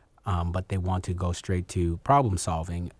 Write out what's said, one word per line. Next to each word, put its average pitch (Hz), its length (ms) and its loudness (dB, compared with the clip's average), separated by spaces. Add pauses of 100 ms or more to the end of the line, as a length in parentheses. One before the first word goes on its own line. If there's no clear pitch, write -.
(260)
um, 87 260 0
but 92 180 -4
they 101 80 -2
want 92 280 0
to 92 80 -2
go 90 180 0
straight 90 380 -2
to 85 280 0
problem 131 400 4
solving, 87 640 -4